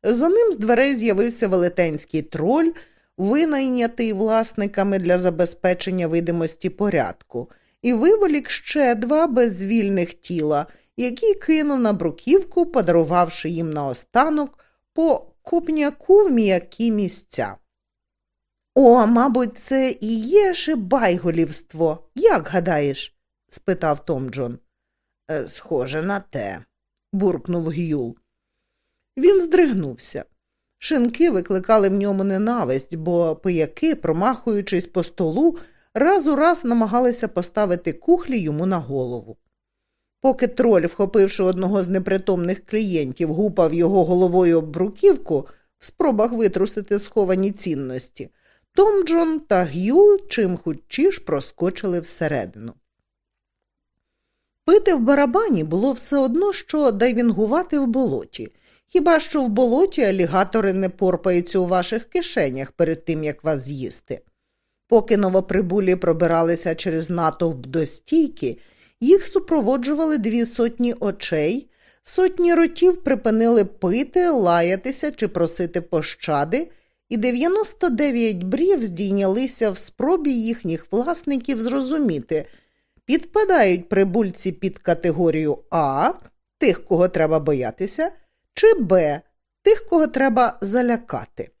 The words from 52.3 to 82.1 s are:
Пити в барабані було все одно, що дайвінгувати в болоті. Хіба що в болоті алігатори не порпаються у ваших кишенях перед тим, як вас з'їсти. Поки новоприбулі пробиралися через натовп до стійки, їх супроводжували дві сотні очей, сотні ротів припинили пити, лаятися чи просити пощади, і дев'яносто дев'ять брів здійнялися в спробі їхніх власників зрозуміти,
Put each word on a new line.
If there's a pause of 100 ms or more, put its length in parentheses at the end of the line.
Пити
в
барабані
було
все
одно,
що
дайвінгувати
в
болоті. (340)
Хіба
що
в
болоті
алігатори
не
порпаються
у
ваших
кишенях
перед
тим,
як
вас
з'їсти. (680)
Поки
новоприбулі
пробиралися
через
натовп
до
стійки, (420)
їх
супроводжували
дві
сотні
очей, (320)
сотні
ротів
припинили
пити,
лаятися
чи
просити
пощади, (380)
і
дев'яносто
дев'ять
брів
здійнялися
в
спробі
їхніх
власників
зрозуміти, (580)